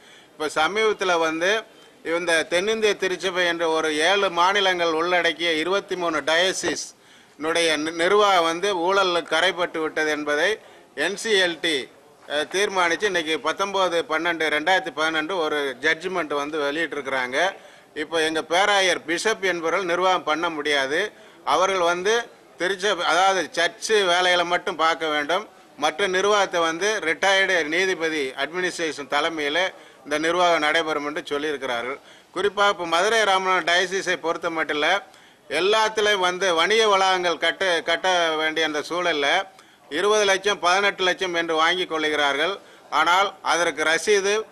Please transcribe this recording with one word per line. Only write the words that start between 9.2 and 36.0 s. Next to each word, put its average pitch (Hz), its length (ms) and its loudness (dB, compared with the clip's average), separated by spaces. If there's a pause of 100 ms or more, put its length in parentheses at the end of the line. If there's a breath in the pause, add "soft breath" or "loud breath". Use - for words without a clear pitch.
கரைப்பட்டு 170 580 0
விட்டது 156 280 -2
என்பதை 151 500 0 (360 loud breath)
என் 175 220 -4
சி 226 160 -2
எல் 175 280 2
டி, 147 260 -2 (400)
அஹ், 147 240 -2
தீர்மானிச்சு 185 520 0
இன்னைக்கு 165 360 -2
பத்தொன்பது 170 680 -2
பன்னெண்டு 160 400 -2
ரெண்டாயிரத்தி 170 460 0
பதினெண்டு 160 420 -2
ஒரு 147 440 -2
ஜட்ஜ்மெண்ட் 160 520 -2
வந்து 143 380 -2
வெளியிட்டிருக்கிறாங்க. 143 840 -2 (380 loud breath)
இப்போ 156 280 -4
எங்க 156 280 -2
பேராயர் 185 560 2
பிஷப் 185 400 -2
என்பவர்கள் 175 400 -2
நிர்வாகம் 175 380 2
பண்ண 156 260 -2
முடியாது. 147 640 -2 (320 loud breath)
அவர்கள் 185 380 2
வந்து 185 440 0 (320)
திருச்சபை, 180 480 -2
அதாவது 175 460 2
சர்ச்சு 180 540 0
வேலைகளை 180 400 4
மட்டும் 175 300 -2
பார்க்க 160 320 0
வேண்டும், 156 400 -2 (300 loud breath)
மற்ற 156 300 -2
நிர்வாகத்தை 190 540 2
வந்து 180 380 0
ரிட்டையர்டு 185 640 2
நீதிபதி 160 640 -2
அட்மினிஸ்ட்ரேஷன் 147 800 -6
தலைமையில 156 640 -2 (300 loud breath)
இந்த 147 140 -4
நிர்வாகம் 170 420 2
நடைபெறும் 151 460 0
என்று 156 200 -6
சொல்லியிருக்கிறார்கள். 135 760 -4 (360 loud breath)
குறிப்பா 202 340 2
இப்போ 175 160 -2
மதுரை 202 380 2
ராமநாதன் 185 400 2
டயசிஸை 175 540 0
பொறுத்த 170 320 -4
மட்டும் 156 300 -2
இல்ல, 175 240 0 (460 loud breath)
எல்லாத்துலயும் 208 680 2